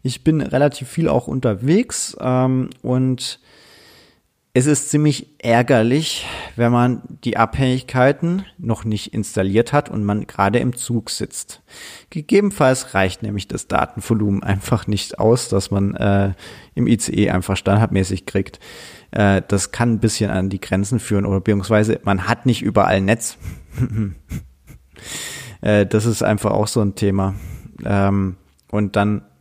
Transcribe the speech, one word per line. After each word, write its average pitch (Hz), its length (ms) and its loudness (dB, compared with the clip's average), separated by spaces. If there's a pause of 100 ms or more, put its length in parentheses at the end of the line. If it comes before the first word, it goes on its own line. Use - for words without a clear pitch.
Ich - 220 -6
bin 160 160 4
relativ 139 480 0
viel 165 200 -2
auch 123 200 0
unterwegs, 131 880 0
ähm, 127 520 0 (100)
und 127 580 -2 (1160)
es 127 100 4
ist 147 220 0
ziemlich 151 400 2 (100)
ärgerlich, 120 880 2 (300)
wenn 120 160 4
man 123 300 2 (220)
die 120 120 -2
Abhängigkeiten 135 1080 0 (120)
noch 113 280 -4
nicht 107 280 -4
installiert 104 600 0
hat 143 160 0
und 107 160 -4
man 104 220 -2
gerade 101 340 0
im 123 160 -2
Zug - 340 -4
sitzt. - 500 -10 (500)
Gegebenenfalls 165 840 2
reicht 95 280 0
nämlich 101 260 -6
das - 180 -8
Datenvolumen 104 760 0
einfach - 440 -2
nicht - 320 -4
aus, 113 300 2
dass 98 220 -2
man, 98 260 0
äh, 98 380 2 (400)
im 120 120 0
I 113 120 4
C - 140 -6
E - 180 2
einfach 92 260 0
standardmäßig 98 680 0
kriegt. - 340 -6 (500)
Äh, 98 360 2
das - 260 -2
kann 120 200 0
ein 104 80 0
bisschen 107 300 0
an 98 200 -2
die 98 100 -6
Grenzen 98 400 -2
führen 101 260 -2
oder 98 140 0
beziehungsweise 107 640 2
man 95 240 0
hat - 180 -2
nicht 123 160 0
überall 101 380 4
Netz. 104 360 0 (420)
<laughs> 107 380 -4 (1400)
Äh, 104 260 2
das 107 180 0
ist 113 180 0
einfach 104 280 0
auch 104 160 2
so 110 160 0
ein 101 120 0
Thema. 98 400 0 (520)
Ähm, 98 500 0 (340)
und 104 260 -2
dann 104 260 0 (180)